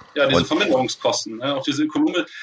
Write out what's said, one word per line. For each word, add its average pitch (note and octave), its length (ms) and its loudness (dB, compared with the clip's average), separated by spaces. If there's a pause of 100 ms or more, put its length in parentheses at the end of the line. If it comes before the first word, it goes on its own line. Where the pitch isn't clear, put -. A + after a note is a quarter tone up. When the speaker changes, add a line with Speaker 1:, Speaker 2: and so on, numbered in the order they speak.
(140)
Speaker 1:
Ja, C#3+ 120 2
diese C#3 140 4
Speaker 2:
Und - 60 2
Speaker 1:
Verminderungskosten, B2+ 920 0
ne, C#3 180 -4
auch C3+ 60 -4
diese C#3+ 200 -2
Ökonomie, D#3 420 0 (180)